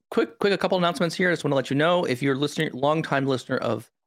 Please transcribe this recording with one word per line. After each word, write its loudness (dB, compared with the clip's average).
quick, -2
quick, 2
a 0
couple 0
announcements 0
here. 0
I 2
just -2
wanna 0
let 0
you 0
know, 2
if -2
you're 2
listening, -2
longtime 0
listener -2
of -4